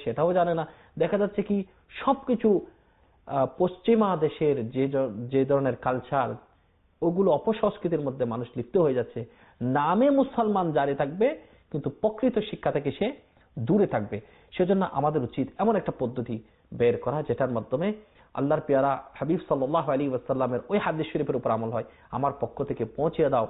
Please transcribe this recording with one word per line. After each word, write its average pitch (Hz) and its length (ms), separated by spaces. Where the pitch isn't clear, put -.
সেটাও 151 280
জানে 175 220
না। 156 120
দেখা 185 200
যাচ্ছে 202 240
কি 202 220
সবকিছু, 233 760
আহ, 135 200
পশ্চিমা 190 580
দেশের 143 540
যে 131 180
জ-, 123 420
যে 135 140
ধরনের 139 320
কালচার, 127 580
ওগুলো 175 280
অপসংস্কৃতির 170 720
মধ্যে 135 240
মানুষ 117 320
লিপ্ত 127 220
হয়ে 147 160
যাচ্ছে। 117 300
নামে 147 500
মুসলমান 214 640
জারি 139 220
থাকবে, 185 540
কিন্তু 147 200
প্রকৃত 220 480
শিক্ষা 185 340
থেকে 143 200
সে 226 200
দূরে 175 280
থাকবে। 107 340
সেজন্য 185 360
আমাদের 147 300
উচিত 131 260
এমন 214 180
একটা 170 220
পদ্ধতি 120 440
বের 120 260
করা, 147 220
যেটার 127 280
মাধ্যমে 131 420
আল্লাহর 147 260
পেয়ারা 135 420
হাবিব 160 340
সাল্লাল্লাহু 147 440
আলাইহি 139 160
ওয়াসাল্লামের 127 600
ওই 202 100
হাদিস 160 340
শরীফের 151 240
উপর - 140
আমল 113 200
হয়। 117 140
"আমার 131 300
পক্ষ - 220
থেকে 120 220
পৌঁছিয়ে 147 440
দাও" 120 220